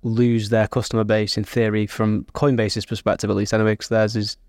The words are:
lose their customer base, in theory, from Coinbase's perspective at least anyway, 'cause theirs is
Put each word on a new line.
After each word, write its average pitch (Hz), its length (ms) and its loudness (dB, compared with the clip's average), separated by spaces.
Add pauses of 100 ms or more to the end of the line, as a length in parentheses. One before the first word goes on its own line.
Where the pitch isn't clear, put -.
lose 113 460 2
their 110 180 2
customer 113 360 -2
base, 107 340 0
in 107 60 -2
theory, 107 440 0
from 107 460 -2
Coinbase's 113 520 0
perspective - 440 -2
at 101 60 2
least 101 180 -2
anyway, 110 220 2
'cause - 140 -12
theirs 110 260 2
is 104 220 -4 (120)